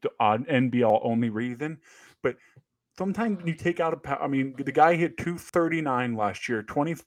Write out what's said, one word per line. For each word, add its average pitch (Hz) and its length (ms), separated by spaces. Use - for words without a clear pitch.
the - 180
odd 110 300
and 131 200
be 120 140
all 107 180
only 117 280
reason, 123 480
but 127 140
sometimes 196 480
you 170 80
take 170 260
out 165 140
a - 40
pa-, 139 240
I 147 60
mean, 135 300
the 139 120
guy 156 260
hit 165 220
two 170 200
thirty-nine 147 800
last 101 320
year, 110 120
twenty, 147 340